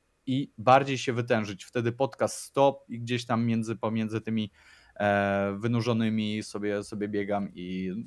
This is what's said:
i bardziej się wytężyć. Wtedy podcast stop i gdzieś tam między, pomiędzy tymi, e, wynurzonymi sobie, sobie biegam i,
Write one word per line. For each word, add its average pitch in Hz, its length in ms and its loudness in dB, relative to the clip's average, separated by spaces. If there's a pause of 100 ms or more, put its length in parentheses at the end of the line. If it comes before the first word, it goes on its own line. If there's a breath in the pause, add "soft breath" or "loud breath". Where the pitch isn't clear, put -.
(260)
i 135 320 -2
bardziej 135 400 6
się 120 160 -2
wytężyć. 110 500 0
Wtedy 117 280 -2
podcast 131 460 -2
stop 139 520 2
i 117 100 -8
gdzieś 120 260 -4
tam 117 200 0
między, 113 300 0
pomiędzy 110 460 -2
tymi, 110 300 -4 (440 loud breath)
e, 101 640 2
wynurzonymi 110 840 0
sobie, 101 400 -4
sobie 104 240 -6
biegam 101 460 -2
i, 92 380 -6 (160)